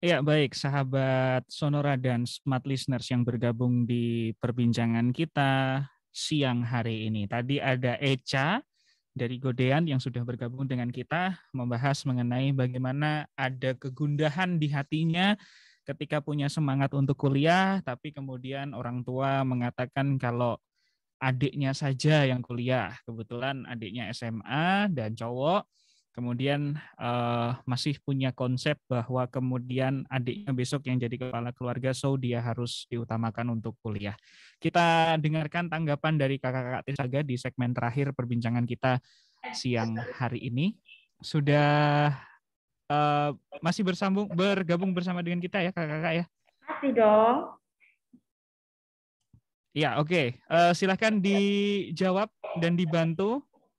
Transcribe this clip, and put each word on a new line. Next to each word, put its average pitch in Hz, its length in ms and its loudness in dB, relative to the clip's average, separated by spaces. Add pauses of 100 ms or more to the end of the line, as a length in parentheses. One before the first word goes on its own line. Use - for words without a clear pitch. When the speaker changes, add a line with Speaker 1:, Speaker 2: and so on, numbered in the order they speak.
Speaker 1:
Ya, 170 160 4
baik, 147 320 4
sahabat 131 960 0
Sonora 143 480 0
dan 127 320 0
Smart 131 400 -4
Listeners 131 400 -4
yang 123 160 2
bergabung 120 640 0
di 117 480 0
perbincangan 117 800 2
kita 135 720 0 (240)
siang 131 480 0
hari 117 480 -2
ini. 107 160 -2
Tadi 123 400 -2
ada 127 400 0
Echa 139 560 0 (560)
dari 123 240 -4
Godean 131 480 2
yang 131 160 0
sudah 120 240 -6
bergabung 123 400 -6
dengan 123 240 -4
kita, 165 480 -4 (160)
membahas 123 480 0
mengenai 127 480 0
bagaimana 131 880 -2
ada 131 400 -2
kegundahan 151 800 0
di 151 160 0
hatinya 165 640 0 (480)
ketika 147 320 -4
punya 143 320 -2
semangat 139 400 2
untuk 139 240 2
kuliah, 170 640 4
tapi 139 320 -8
kemudian 135 640 -10
orang 120 320 -6
tua 135 400 0
mengatakan 127 720 0
kalau 120 400 0 (560)
adiknya 135 560 0
saja 139 560 4
yang 127 160 0
kuliah. 120 480 -2 (160)
Kebetulan 120 640 -6
adiknya 110 400 -8
S - 160 -10
M 113 160 -6
A 185 480 0
dan 113 240 -2
cowok, 127 480 0 (500)
kemudian, 139 640 -2
eh, 120 720 -2 (140)
masih 127 400 -2
punya 135 320 0
konsep 127 480 0
bahwa 127 400 -2
kemudian 127 880 -2
adiknya 135 400 -2
besok 127 320 -2
yang 127 160 0
jadi 120 160 -4
kepala 123 400 -6
keluarga, 127 320 -4
so 135 320 0
dia 120 160 0
harus 120 480 -4
diutamakan 117 720 -4
untuk 107 240 -8
kuliah. 101 320 -6 (480)
Kita 165 560 4
dengarkan 160 560 -2
tanggapan 156 400 0
dari 139 240 2
kakak-kakak 127 480 -2
Tisaga 135 400 -2
di 131 80 -2
segmen 123 400 -2
terakhir 123 400 0
perbincangan 120 480 0
kita 123 400 0 (560)
siang 113 400 -2 (160)
hari 123 400 -6
ini. 165 240 0 (400)
Sudah, 147 960 4 (800)
eh, 147 360 2 (280)
masih 175 240 -2
bersambung, 196 480 0
bergabung 185 640 0
bersama 175 320 -2
dengan 175 160 -2
kita 180 240 -2
ya, 185 80 -2
kakak-kakak 160 400 -2
ya? 170 120 0 (440)
Speaker 2:
Masih 285 240 -2
dong. 220 640 6 (2250)
Speaker 1:
Ya, 143 240 0
oke. 151 400 0
Eh, 175 400 4
silahkan 196 400 2
dijawab 202 1120 2 (320)
dan 170 160 2
dibantu 170 640 0 (380)